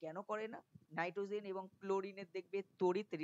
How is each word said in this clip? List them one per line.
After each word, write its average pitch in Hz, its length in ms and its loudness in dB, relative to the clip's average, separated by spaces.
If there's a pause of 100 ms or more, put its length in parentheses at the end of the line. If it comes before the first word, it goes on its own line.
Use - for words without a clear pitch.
কেন 160 140 -6 (140)
করে 214 240 -2
না? 240 40 -12 (400)
nitrogen 196 540 0
এবং 190 120 -4 (160)
ক্লোরিনের 196 560 0
দেখবে 190 220 -2 (220)
তড়িৎ 185 280 6 (160)